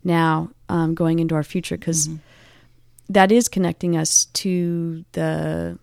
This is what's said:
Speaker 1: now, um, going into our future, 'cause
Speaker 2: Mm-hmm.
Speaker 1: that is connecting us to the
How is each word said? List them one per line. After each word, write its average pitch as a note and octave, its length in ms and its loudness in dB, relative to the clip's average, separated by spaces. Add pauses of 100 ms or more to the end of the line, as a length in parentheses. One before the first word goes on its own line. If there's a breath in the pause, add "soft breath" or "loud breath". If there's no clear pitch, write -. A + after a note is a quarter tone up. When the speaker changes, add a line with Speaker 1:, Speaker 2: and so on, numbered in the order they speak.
Speaker 1:
now, E3 460 2 (200)
um, E3 240 0
going E3 260 0
into E3 160 0
our D3+ 80 0
future, E3+ 340 -6
'cause D#3+ 300 -2
Speaker 2:
Mm-hmm. D#3+ 100 -8 (920 soft breath)
Speaker 1:
that F#3+ 220 6
is A#3 160 4
connecting F3 480 -2
us - 380 2
to E3+ 720 -2 (100)
the D#3+ 680 -4